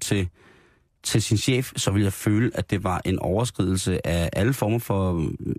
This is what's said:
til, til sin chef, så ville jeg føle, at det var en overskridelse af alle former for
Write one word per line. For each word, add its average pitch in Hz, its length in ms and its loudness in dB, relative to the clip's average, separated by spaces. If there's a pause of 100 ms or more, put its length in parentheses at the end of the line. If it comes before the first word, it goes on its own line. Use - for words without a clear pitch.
til, 98 260 0 (760)
til - 180 2
sin 107 160 2
chef, 131 380 0
så - 160 -2
ville 101 120 2
jeg 98 100 2
føle, 110 400 2
at - 160 -4
det 95 140 -2
var 90 220 -2
en 92 140 0
overskridelse 92 880 0
af 85 260 2
alle 117 200 2
former 113 260 0
for 92 460 0 (340)